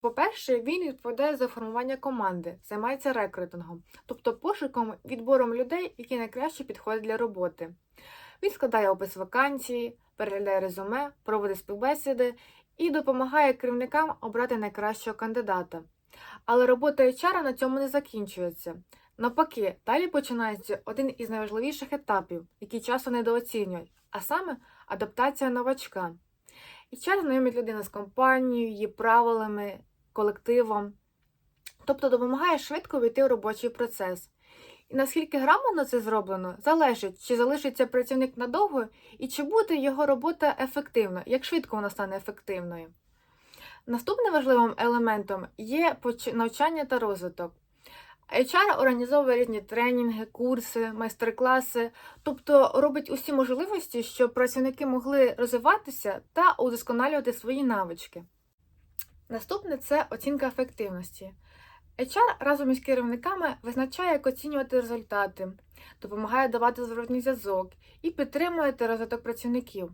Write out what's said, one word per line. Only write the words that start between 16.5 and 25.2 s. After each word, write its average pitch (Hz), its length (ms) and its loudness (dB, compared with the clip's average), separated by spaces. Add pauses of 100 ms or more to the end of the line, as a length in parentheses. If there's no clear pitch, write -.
робота 269 360 4
H 254 220 4
R 359 180 2
на 269 100 0
цьому 262 260 -2
не 277 100 -2
закінчується. 190 840 -6 (440)
Навпаки, 233 580 0 (100)
далі 302 200 2
починається 226 800 -4
один 254 340 -4
із 226 120 -8
найважливіших 226 640 -6
етапів, 185 540 -4 (140)
який 214 200 -10
часто 254 300 -4
недооцінюють, 233 840 -2 (180)
а 202 100 -10
саме 320 360 -4 (300)
адаптація 247 640 -2